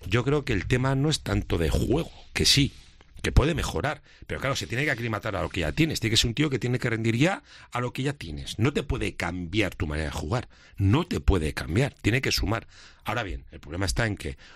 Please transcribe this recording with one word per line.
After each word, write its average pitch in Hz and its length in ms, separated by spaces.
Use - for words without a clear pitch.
yo 117 180
creo 139 200
que 120 100
el 87 120
tema 131 280
no 139 160
es - 100
tanto 98 380
de 82 100
juego, - 420
que - 140
sí, - 260
que - 100
puede 156 220
mejorar, 135 480
pero - 140
claro, 131 160
se 98 100
tiene 123 180
que 156 80
aclimatar 110 440
a 82 60
lo 82 80
que 98 100
ya 78 120
tienes. 151 280
Tiene 107 120
que 110 40
ser 127 120
un 113 60
tío 151 140
que 131 100
tiene 123 200
que 127 100
rendir 113 280
ya 165 260
a 120 100
lo 123 120
que 131 100
ya 143 120
tienes. 73 440
No 127 140
te 143 100
puede 110 340
cambiar 90 580
tu 87 120
manera 76 200
de 73 60
jugar, 85 360
no 107 280
te 101 140
puede 78 320
cambiar, 90 480
tiene 123 220
que 120 100
sumar. - 340
Ahora 113 200
bien, - 260
el 76 100
problema 87 240
está 117 220
en 101 100
que, 69 220